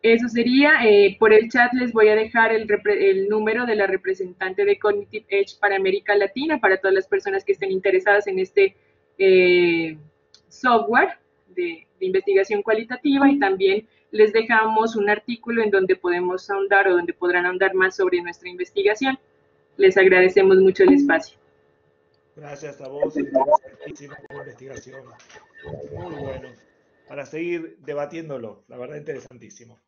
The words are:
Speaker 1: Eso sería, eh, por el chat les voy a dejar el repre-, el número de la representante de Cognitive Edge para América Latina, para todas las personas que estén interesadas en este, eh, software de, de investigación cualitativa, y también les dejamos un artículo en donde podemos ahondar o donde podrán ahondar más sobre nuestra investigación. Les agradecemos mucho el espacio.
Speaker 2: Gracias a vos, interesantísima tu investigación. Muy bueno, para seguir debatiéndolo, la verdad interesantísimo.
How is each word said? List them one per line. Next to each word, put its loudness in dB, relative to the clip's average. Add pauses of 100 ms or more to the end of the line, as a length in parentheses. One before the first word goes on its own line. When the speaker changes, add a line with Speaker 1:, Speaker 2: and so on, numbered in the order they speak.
Speaker 1:
Eso 2
sería, 2
eh, 4
por 4
el 6
chat 0
les -4
voy 6
a 4
dejar 0
el -2
repre-, 0
el -2
número -2
de -2
la 0
representante -6
de 0
Cognitive -4
Edge -4
para 0
América -2
Latina, -2
para 0
todas 0
las -4
personas -6
que -2
estén -6
interesadas 0
en -6
este, 0 (440)
eh, 2 (500)
software 0 (280)
de, -10 (120)
de -6
investigación 0
cualitativa, 0
y 0
también 0 (240)
les 4
dejamos 0
un -2
artículo -4
en 0
donde 0
podemos -6
ahondar 0
o 0
donde -2
podrán -2
ahondar -2
más -2
sobre -2
nuestra -16
investigación. -4 (600)
Les 4
agradecemos 4
mucho 4
el 6
espacio. 0 (960)
Speaker 2:
Gracias -16
a -16
vos, -6
interesantísima -4 (120)
tu -16
investigación. -20 (920)
Muy -14
bueno, -12 (580)
para -14
seguir -10
debatiéndolo, -12
la -20
verdad -14
interesantísimo. -18